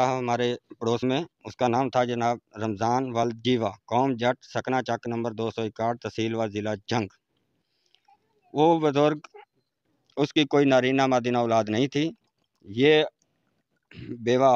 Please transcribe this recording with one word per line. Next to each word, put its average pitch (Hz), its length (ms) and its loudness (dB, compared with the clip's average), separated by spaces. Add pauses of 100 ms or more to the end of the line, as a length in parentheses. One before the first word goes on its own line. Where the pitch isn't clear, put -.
हमारे 123 380 -2 (300)
पड़ोस 113 280 -2
में, 131 220 0 (200)
उसका 107 240 -4
नाम 123 200 0
था 127 160 0
जनाब 120 340 -2 (180)
रमज़ान 113 540 -2
वल 117 200 0 (100)
जीवा, 113 280 0 (160)
कौम 127 300 0
जट, 120 300 0
सकना 127 380 -4
चक 117 240 -4
नंबर 117 280 -4
दो 113 160 -4
सौ 113 140 -6
इकहठ, 113 340 -4
तहसील 113 360 -4
व 113 140 -2
ज़िला 104 260 -6 (120)
जंग। 113 280 -2 (1400)
वो 151 140 4 (120)
बुजुर्ग, 151 420 2 (960)
उसकी 147 300 2
कोई 143 200 4
नारीना 135 400 2
मादीना 123 340 0
औलाद 113 280 0
नहीं 113 200 0
थी। 143 160 -2 (600)
ये 143 400 4 (1160)
बेवा 127 340 4